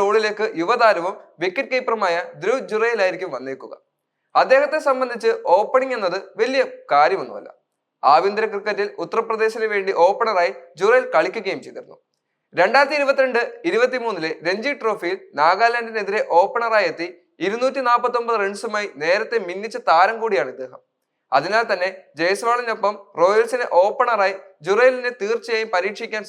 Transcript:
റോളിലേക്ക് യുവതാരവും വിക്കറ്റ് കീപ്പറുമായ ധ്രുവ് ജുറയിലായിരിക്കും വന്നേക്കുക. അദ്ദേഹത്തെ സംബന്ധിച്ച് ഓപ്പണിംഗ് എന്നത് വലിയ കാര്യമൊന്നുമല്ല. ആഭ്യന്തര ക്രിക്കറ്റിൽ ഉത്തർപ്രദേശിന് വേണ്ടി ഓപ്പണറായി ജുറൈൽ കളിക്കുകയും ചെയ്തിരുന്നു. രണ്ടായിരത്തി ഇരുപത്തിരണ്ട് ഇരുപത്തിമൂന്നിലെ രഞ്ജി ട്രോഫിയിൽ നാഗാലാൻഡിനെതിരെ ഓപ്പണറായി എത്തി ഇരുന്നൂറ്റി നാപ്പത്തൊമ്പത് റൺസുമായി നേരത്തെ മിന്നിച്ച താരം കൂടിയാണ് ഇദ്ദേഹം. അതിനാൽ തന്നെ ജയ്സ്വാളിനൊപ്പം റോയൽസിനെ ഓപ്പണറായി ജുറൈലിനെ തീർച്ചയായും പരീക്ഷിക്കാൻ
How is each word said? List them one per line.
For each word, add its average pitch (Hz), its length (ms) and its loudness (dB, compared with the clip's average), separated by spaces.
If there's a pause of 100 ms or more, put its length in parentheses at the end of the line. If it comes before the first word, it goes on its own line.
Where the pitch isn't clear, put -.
റോളിലേക്ക് 208 440 0 (160)
യുവതാരവും 202 540 2 (280)
വിക്കറ്റ് 220 300 -4
കീപ്പറുമായ 220 440 -2 (260)
ധ്രുവ് 247 180 0 (120)
ജുറയിലായിരിക്കും 190 640 -2
വന്നേക്കുക. 131 360 -12 (680)
അദ്ദേഹത്തെ 277 440 4
സംബന്ധിച്ച് 240 460 0 (240)
ഓപ്പണിംഗ് 254 400 2
എന്നത് 190 200 -2 (240)
വലിയ 262 220 2 (300)
കാര്യമൊന്നുമല്ല. 143 580 0 (640)
ആഭ്യന്തര 202 380 2
ക്രിക്കറ്റിൽ 202 360 -4 (160)
ഉത്തർപ്രദേശിന് 220 720 -2
വേണ്ടി 196 180 -2 (140)
ഓപ്പണറായി 196 460 2 (280)
ജുറൈൽ 240 240 4 (100)
കളിക്കുകയും 185 520 0
ചെയ്തിരുന്നു. - 320 -18 (600)
രണ്ടായിരത്തി 269 400 4
ഇരുപത്തിരണ്ട് 262 420 2 (280)
ഇരുപത്തിമൂന്നിലെ 226 640 -2 (160)
രഞ്ജി 220 320 -2
ട്രോഫിയിൽ 196 380 -4 (240)
നാഗാലാൻഡിനെതിരെ 214 800 0 (180)
ഓപ്പണറായി 214 520 2
എത്തി 165 160 -8 (400)
ഇരുന്നൂറ്റി 254 420 -2
നാപ്പത്തൊമ്പത് 233 540 0
റൺസുമായി 208 460 -6 (140)
നേരത്തെ 214 440 0
മിന്നിച്ച 196 300 -10 (140)
താരം 196 320 4
കൂടിയാണ് 175 320 0
ഇദ്ദേഹം. 127 260 -16 (560)
അതിനാൽ 196 260 2 (100)
തന്നെ 185 180 -2 (300)
ജയ്സ്വാളിനൊപ്പം 208 760 0 (240)
റോയൽസിനെ 220 480 2 (140)
ഓപ്പണറായി 202 520 2 (300)
ജുറൈലിനെ 247 560 4
തീർച്ചയായും 220 540 -4
പരീക്ഷിക്കാൻ 208 540 -4